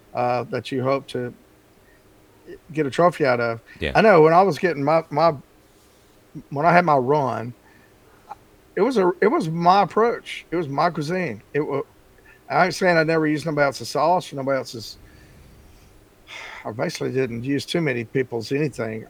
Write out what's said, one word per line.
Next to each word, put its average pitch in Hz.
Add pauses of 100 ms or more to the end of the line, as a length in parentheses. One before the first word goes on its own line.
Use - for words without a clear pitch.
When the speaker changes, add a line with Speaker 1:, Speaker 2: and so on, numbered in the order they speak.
(140)
Speaker 1:
uh, 123
that 117
you 127
hope 135
to 123 (1400)
get 151
a 131
trophy 170
out 123
of. 117 (200)
Speaker 2:
Yeah. 71
Speaker 1:
I 185
know 196
when 160
I 180
was 180
getting 143
my, 160
my, 160 (1160)
when 143
I 170
had 180
my 151
run, 123 (1200)
it 180
was 247
a, 185 (100)
it 196
was 240
my 175
approach. -
It 160
was 165
my 147
cuisine. 156 (120)
It 143
wa-, 139 (680)
I 156
ain't 190
saying 175
I 160
never 160
used 151
nobody 147
else's 120
sauce 160
or 151
nobody 135
else's. 117 (1700)
I 120
basically 135
didn't 120
use 139
too 175
many 127
people's 120
anything. 120